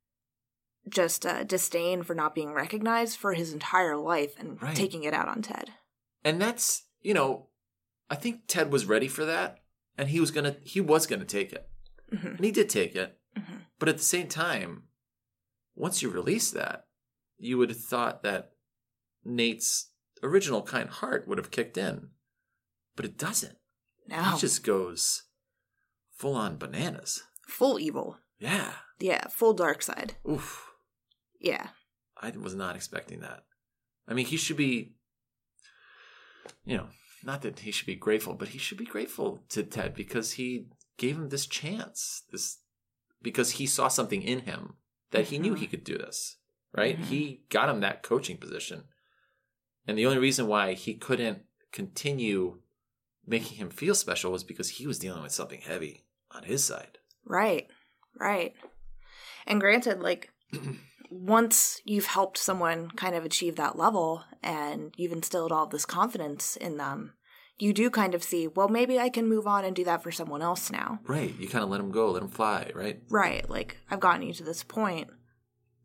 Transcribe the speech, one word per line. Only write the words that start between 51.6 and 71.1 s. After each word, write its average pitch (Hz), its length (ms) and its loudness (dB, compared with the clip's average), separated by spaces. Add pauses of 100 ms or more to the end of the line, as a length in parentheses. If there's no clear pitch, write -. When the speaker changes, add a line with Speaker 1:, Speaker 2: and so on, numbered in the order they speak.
Speaker 2:
continue 104 840 -2 (680)
making 113 320 -2
him 95 120 -8
feel - 240 0
special - 380 0
was 92 120 -4
because - 260 -6
he 123 160 -10
was 143 120 -4
dealing 90 240 -6
with 73 100 -8
something - 280 -6
heavy 78 460 -8 (240)
on - 140 -16
his 123 200 0
side. - 340 -6 (260)
Speaker 1:
Right, 190 420 0 (520)
right. 104 360 -2 (920)
And 208 140 4
granted, 202 400 4
like, 175 320 -2 (200)
Speaker 2:
<clears throat> 143 80 -6 (500)
Speaker 1:
once 220 760 4
you've 208 220 2
helped 190 320 2
someone 170 540 0
kind 185 220 -2
of 165 100 -2
achieve 165 320 0
that 151 220 0
level 165 460 2 (180)
and 151 540 -4
you've 170 160 -4
instilled 165 400 -2
all 156 140 4
this 151 200 -4
confidence 175 720 -2
in 160 220 -6
them, 143 360 -6 (440)
you 208 140 4
do 220 180 4
kind 196 240 4
of 170 80 0
see, 170 260 0
"Well, 190 200 4
maybe 240 300 4
I 247 100 4
can 233 200 2
move 214 180 4
on 202 180 4
and 190 100 -2
do 180 100 0
that 170 180 2
for 170 100 -8
someone 151 300 -4
else 175 280 0
now." - 360 -4
Speaker 2:
Right. 127 320 0